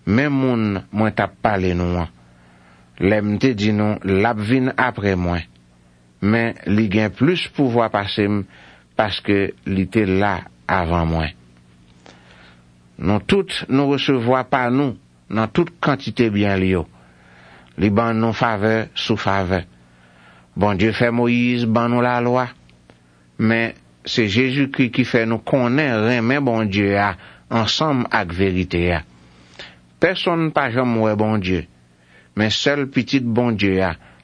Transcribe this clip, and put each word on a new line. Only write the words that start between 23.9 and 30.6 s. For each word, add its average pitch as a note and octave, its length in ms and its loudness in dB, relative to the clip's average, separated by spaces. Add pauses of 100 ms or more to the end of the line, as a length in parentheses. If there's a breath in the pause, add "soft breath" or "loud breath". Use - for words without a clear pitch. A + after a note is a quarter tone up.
se - 200 0
Jezikri C3 640 0
ki A#2+ 160 -2
fè A2+ 220 0
nou A2+ 180 -4
konnen B2 600 0
renmen B2 400 0
Bondye G#2 500 0
a G2+ 140 2 (360 loud breath)
ansanm B2 640 0
ak G2+ 240 -2
verite F2+ 560 0
a. E2 140 -2 (1000 loud breath)
Pèsonn E3 520 0
pa C#3+ 180 0